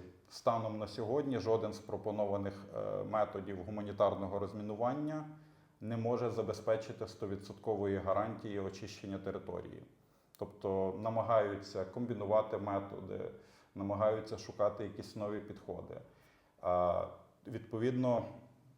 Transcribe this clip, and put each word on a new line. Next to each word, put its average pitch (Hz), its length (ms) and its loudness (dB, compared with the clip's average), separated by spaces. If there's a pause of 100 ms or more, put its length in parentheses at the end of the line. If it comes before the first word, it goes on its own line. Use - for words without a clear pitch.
(300)
станом 110 480 0
на 107 80 -4
сьогодні, 123 520 0
жоден 107 340 4
з 104 60 -8
пропонованих, 101 880 0 (100)
е, 101 280 -2
методів 101 600 0
гуманітарного 101 760 2
розмінування 120 920 -2 (520)
не 110 160 -4
може 117 340 2
забезпечити 110 800 0
стовідсоткової 101 880 -2
гарантії 101 640 0
очищення 98 580 -6
території. 95 640 -6 (560)
Тобто 95 640 0
намагаються 104 840 2
комбінувати 107 760 2
методи, 98 720 -4 (440)
намагаються 104 640 2
шукати 104 460 0
якісь 98 320 -8
нові 104 240 -2
підходи. 90 600 -10 (600)
А, 90 440 4 (420)
відповідно, 123 800 2 (520)